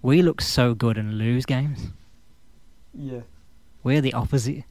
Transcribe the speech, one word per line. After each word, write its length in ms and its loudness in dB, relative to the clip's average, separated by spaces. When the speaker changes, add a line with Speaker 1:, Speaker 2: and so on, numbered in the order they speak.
Speaker 1:
We 180 6
look 200 2
so 340 2
good 240 0
and 180 -4
lose 300 0
games. 420 -4
Speaker 2:
Yeah. 280 -10
Speaker 1:
We're 180 2
the 140 0
opposite, 560 -2